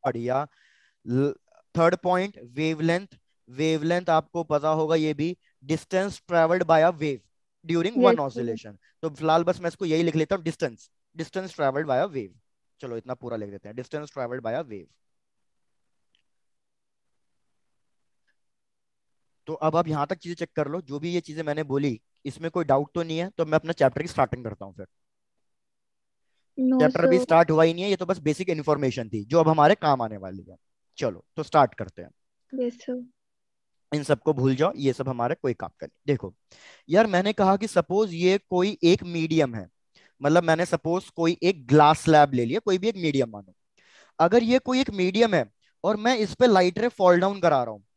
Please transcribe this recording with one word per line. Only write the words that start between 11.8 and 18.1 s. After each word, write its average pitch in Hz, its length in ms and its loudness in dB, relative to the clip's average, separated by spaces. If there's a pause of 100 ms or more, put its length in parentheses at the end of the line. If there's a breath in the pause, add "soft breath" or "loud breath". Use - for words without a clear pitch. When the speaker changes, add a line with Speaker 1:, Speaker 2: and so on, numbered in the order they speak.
Speaker 1:
by 139 200 0
a - 20 -8
wave। 117 300 -12 (420)
चलो 120 160 -12
इतना 120 180 -10
पूरा 120 220 -10
लिख 104 140 -10
देते 101 180 -18
हैं, 107 80 -16
distance 147 320 -12
traveled 127 320 -10
by 113 140 -6
a 156 80 -6
wave। 104 300 -16 (4000)